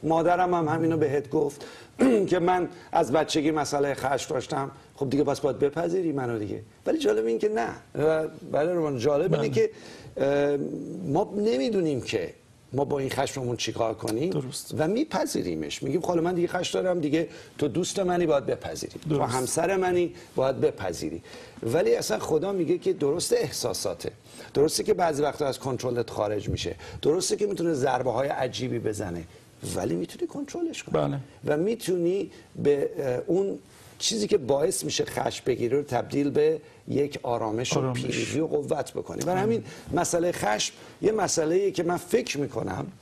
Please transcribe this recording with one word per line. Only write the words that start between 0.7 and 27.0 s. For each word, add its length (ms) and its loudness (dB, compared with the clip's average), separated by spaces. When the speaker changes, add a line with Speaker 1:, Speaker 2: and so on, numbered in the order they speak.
Speaker 1:
بهت 320 0
گفت 360 0
<clears throat> 320 4
که 100 4
من 300 2
از 200 2
بچگی 400 2
مسئله 420 0
خشم 400 -2
داشتم؟ 380 -4
خب 140 -2
دیگه 140 4
پس 160 2
باید 200 0
بپذیری 520 2
منو 280 -2
دیگه. 240 -6
ولی 120 2
جالب 280 2
این 140 2
که 100 2
نه. 200 0
و 320 2
بله 220 2
رومان، 240 0
جالب 360 4
اینه 160 2
Speaker 2:
بله. 0 -
Speaker 1:
که، 200 4
اه، 400 2
ما 300 2
نمیدونیم 640 2
که 320 -4
ما 120 2
با 140 -2
این 100 -2
خشممون 480 -2
چیکار 360 -2
کنیم 360 -2
Speaker 2:
درست. 480 -6
Speaker 1:
و 100 2
میپذیریمش، 960 -2
میگیم 180 0
خب 100 -2
من 220 2
دیگه 140 0
خشم 340 -2
دارم 180 0
دیگه، 280 0
تو 100 2
دوست 320 -2
منی 260 2
باید 200 2
بپذیری، 540 -6
تو 100 -8
Speaker 2:
درست. 260 0
Speaker 1:
همسر 420 2
منی 360 2
باید 260 2
بپذیری. 600 -2
ولی 320 2
اصلاً 240 -2
خدا 320 0
میگه 260 0
که 160 0
درست 400 0
احساساته، 800 -2
درسته 300 4
که 100 4
بعضی 280 2
وقتا 260 0
از 120 -2
کنترلت 500 -2
خارج 400 -2
می‌شه، 260 -4